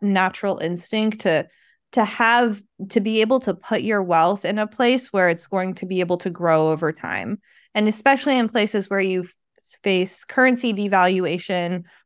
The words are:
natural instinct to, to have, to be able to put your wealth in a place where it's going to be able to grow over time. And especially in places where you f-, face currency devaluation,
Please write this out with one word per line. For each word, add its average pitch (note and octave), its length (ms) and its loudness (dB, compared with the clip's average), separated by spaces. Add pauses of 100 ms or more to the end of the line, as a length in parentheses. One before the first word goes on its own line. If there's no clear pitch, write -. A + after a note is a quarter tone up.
natural G3 560 0
instinct G#3+ 640 -4
to, D#3+ 260 0 (460)
to A#3 100 2
have, A3+ 580 2 (280)
to A#3 100 2
be A3 220 0
able A#3+ 180 2
to G3+ 140 -4
put F3 280 -4
your G#3 220 -2
wealth F3 400 2
in G#3 160 -2
a G#3+ 80 -2
place B3 460 0
where F#3 160 4
it's E3+ 180 -4
going F#3 280 -2
to - 100 -10
be F#3 160 -2
able F3 160 0
to F3+ 120 -4
grow D#3+ 380 2
over D#3 240 -2
time. G2 480 -8 (340)
And G#3+ 140 0
especially C4+ 500 2
in A3+ 120 0
places G#3 400 -2
where G3 100 -2
you F#3 240 -2
f-, F3+ 100 -16 (500)
face F#3+ 420 0
currency B3 480 2
devaluation, F3+ 1080 0 (220)